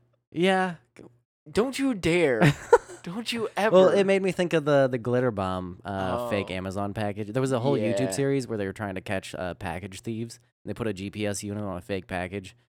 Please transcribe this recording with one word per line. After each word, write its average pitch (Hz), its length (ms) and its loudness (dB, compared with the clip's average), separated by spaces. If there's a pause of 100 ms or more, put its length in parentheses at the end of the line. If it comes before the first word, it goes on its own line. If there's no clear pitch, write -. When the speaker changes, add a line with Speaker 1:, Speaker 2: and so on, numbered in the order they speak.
(300)
Speaker 1:
Yeah. 185 440 0 (760)
Speaker 2:
Don't 240 280 0
you 269 160 2
dare. 165 460 4 (360)
Speaker 1:
<laughs> - 260 -2
Speaker 2:
Don't 220 300 -8
you 233 240 -4
Speaker 1:
Well, 185 320 8
Speaker 2:
ever. 160 80 4
Speaker 1:
it 196 100 4
made 196 160 2
me 190 100 0
think 175 200 0
of 160 120 2
the, 139 220 4
the 127 120 0
glitter 123 340 2
bomb, 92 520 -4
uh, 95 460 -4
fake 98 200 -2
Speaker 2:
Oh. 92 40 -4
Speaker 1:
Amazon 95 400 -4
package. 104 380 -6
There 127 80 0
was 135 120 0
a 127 60 0
whole 135 180 2
YouTube 110 240 0
Speaker 2:
Yeah. 131 120 -2
Speaker 1:
series 139 340 0
where 113 100 -6
they 101 100 -2
were 95 60 -4
trying 98 220 -6
to 92 60 -6
catch, 95 340 -6
uh, 87 200 -8
package 92 480 -10
thieves. 117 360 -8 (260)
They 104 80 -8
put 110 140 -6
a 107 60 -2
G 95 180 -6
P 104 160 -4
S 101 160 -4
unit 104 220 -6
on 92 120 -6
a 90 40 -8
fake 95 260 -6
package, 92 480 -8 (220)